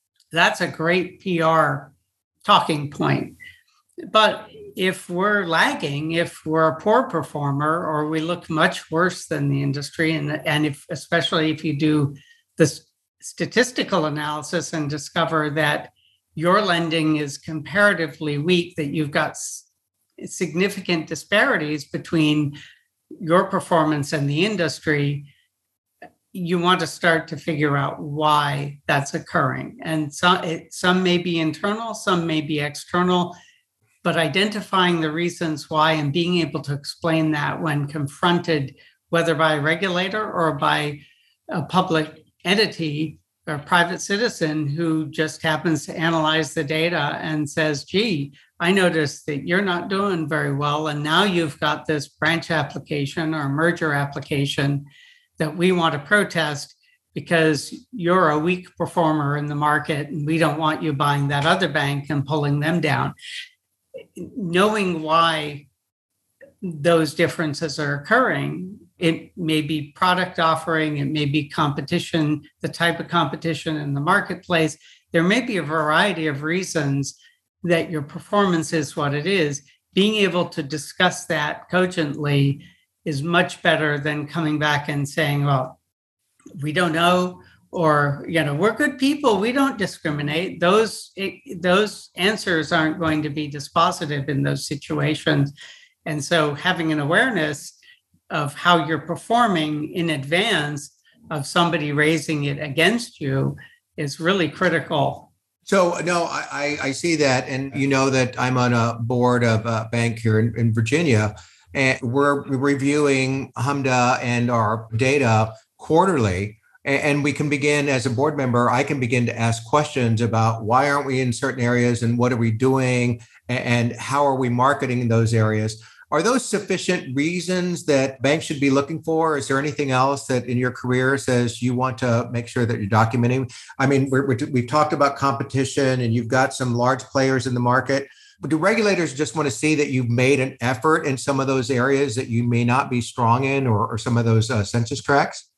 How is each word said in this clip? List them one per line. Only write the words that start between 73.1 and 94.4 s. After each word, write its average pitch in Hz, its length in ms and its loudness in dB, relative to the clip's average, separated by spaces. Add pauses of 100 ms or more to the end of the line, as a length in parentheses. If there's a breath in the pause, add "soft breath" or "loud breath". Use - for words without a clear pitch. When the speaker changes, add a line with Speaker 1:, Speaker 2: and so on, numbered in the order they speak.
Speaker 1:
in 143 180 -4
the 139 60 -2
marketplace. 175 760 0 (360 soft breath)
There 165 100 4
may 208 180 4
be 240 160 -2
a 165 60 -2
variety 160 640 0
of 143 160 -4
reasons 151 720 -2 (460 soft breath)
that 170 280 0
your 151 120 -4
performance 170 680 0
is 151 240 -2
what 143 180 0
it 147 120 -4
is. 165 360 0 (320 soft breath)
Being 208 220 4
able 180 300 2
to 165 180 -6
discuss 156 600 -2
that 156 440 -4
cogently 147 880 0 (440 loud breath)
is 143 180 -4
much 175 400 0
better 156 360 2
than 147 280 -4
coming 151 320 -2
back 147 300 0
and 143 200 -2
saying, 143 360 0
"Well, 135 360 0 (800)
we 151 120 -6
don't 170 200 0
know," 180 480 2 (300 loud breath)
or, 147 580 2
you 165 140 2
know, 143 140 -2
"We're 208 180 2
good 294 240 -2
people, 269 400 2
we 226 140 0
don't 269 260 0
discriminate." 165 800 -4
Those, 196 560 2
it, 190 480 -10
those 196 540 0
answers 180 560 0
aren't 160 260 2
going 156 240 0
to 147 80 -4
be 151 180 -6
dispositive 147 800 -2
in 139 140 0